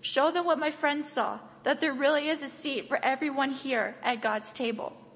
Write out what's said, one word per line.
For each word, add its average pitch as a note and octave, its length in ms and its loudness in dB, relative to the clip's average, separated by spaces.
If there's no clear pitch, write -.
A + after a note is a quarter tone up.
Show D4 300 4
them F4 160 0
what D#4+ 120 4
my D#4 120 0
friends D4 420 -2
saw, A3 260 -2
that - 180 0
there D#4 120 2
really D4 360 2
is D#4 140 0
a C4+ 60 -8
seat B3 400 -6
for C#4 140 0
everyone C4+ 480 0
here B3 520 -2
at A3+ 200 4
God's G#3+ 300 0
table. A#3 420 -4